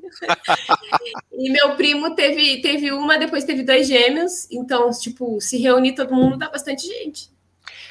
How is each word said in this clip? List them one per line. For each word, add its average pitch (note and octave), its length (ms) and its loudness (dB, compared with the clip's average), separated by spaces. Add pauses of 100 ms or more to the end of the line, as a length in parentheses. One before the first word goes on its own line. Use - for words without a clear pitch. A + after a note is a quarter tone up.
(1300)
E C4 180 -4
meu C#4+ 240 4
primo D4+ 400 0
teve, D4 480 2
teve C#4+ 300 0
uma, D4 260 2
depois D#4 260 -2
teve C4 180 -2
dois C4 240 4
gêmeos. C#4 640 0
Então, B3 400 0
tipo, A#3 500 -6
se B3 180 -4
reunir C4 340 4
todo C4 220 -4
mundo C4 240 4
dá D#4 100 -8
bastante C#4+ 380 -8
gente. G4 420 -12 (640)